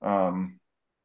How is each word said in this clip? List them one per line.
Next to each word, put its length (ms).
um, 580